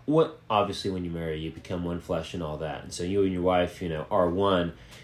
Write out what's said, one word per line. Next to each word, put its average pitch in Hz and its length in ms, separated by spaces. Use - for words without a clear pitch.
what, 160 340
obviously 101 400
when 90 140
you 87 60
marry, 82 280
you 78 140
become 87 320
one 85 160
flesh 82 340
and 90 80
all 76 160
that. 76 240
And 78 100
so - 120
you 98 180
and 95 100
your 87 100
wife, 90 380
you 90 80
know, 78 220
are 92 180
one. 90 440